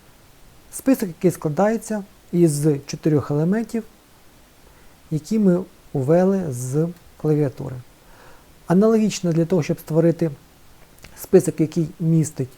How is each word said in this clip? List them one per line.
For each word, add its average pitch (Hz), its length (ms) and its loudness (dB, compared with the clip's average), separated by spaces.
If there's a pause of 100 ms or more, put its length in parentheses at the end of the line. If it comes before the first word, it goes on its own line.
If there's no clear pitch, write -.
(720)
список, 240 380 -2
який 165 220 0
складається 208 720 -2 (280)
із 160 360 2 (180)
чотирьох 151 460 -2
елементів, 208 520 -2 (1300)
які 160 280 -4
ми 185 240 2 (300)
ввели 175 580 2
з 127 360 -4 (300)
клавіатури. 147 580 -2 (920)
Аналогічно 208 680 2
для 165 120 2
того, 165 180 0
щоб - 160 -4
створити 165 520 0 (880)
список, 180 380 2
який 160 300 -2 (100)
містить 160 580 0